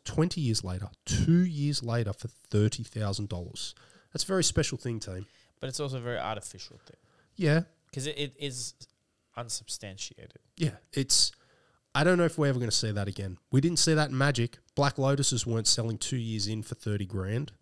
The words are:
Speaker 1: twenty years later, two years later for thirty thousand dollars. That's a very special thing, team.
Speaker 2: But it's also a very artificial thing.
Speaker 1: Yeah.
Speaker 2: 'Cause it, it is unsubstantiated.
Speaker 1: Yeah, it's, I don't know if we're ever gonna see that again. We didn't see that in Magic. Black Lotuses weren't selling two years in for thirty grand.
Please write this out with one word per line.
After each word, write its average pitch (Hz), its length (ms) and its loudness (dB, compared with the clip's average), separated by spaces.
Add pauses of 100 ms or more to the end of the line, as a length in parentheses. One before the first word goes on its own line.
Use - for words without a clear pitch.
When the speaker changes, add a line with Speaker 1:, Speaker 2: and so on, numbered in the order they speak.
Speaker 1:
twenty 165 360 0
years 113 240 0
later, 92 240 -6 (160)
two 170 400 6
years 147 380 -2
later 117 300 -2
for - 160 -10
thirty - 540 0
thousand 104 460 -6
dollars. - 460 -8 (380)
That's - 120 -4
a - 20 -10
very 190 180 2
special - 340 0
thing, 117 220 -4
team. 95 260 -10 (340)
Speaker 2:
But 139 80 -8
it's 127 120 -8
also 135 180 -6
a - 20 -10
very 120 180 -6
artificial - 680 -10
thing. - 120 -20 (400)
Speaker 1:
Yeah. 160 260 4 (300)
Speaker 2:
'Cause 135 140 -6
it, 151 120 -6
it 143 200 -6
is 123 360 -8 (600)
unsubstantiated. - 1000 -10 (180)
Speaker 1:
Yeah, 160 200 0 (160)
it's, - 400 4 (600)
I 143 100 4
don't 180 140 6
know 175 60 4
if 165 140 0
we're 147 80 2
ever 131 140 2
gonna 117 100 -2
see 110 220 0
that 101 160 -2
again. 95 280 -6 (140)
We 131 100 6
didn't 165 200 4
see 160 140 4
that 151 160 2
in 131 80 -2
Magic. 131 400 2 (180)
Black 139 200 2
Lotuses 135 500 2
weren't 113 200 0
selling 113 320 2
two - 180 -4
years 110 300 -2
in 107 160 -4
for - 140 -10
thirty 101 280 -2
grand. 101 460 -4 (120)